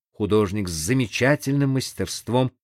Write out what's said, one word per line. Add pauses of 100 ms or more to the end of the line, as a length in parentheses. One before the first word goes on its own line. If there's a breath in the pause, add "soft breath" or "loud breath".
(120)
художник
с
замечательным
мастерством (120)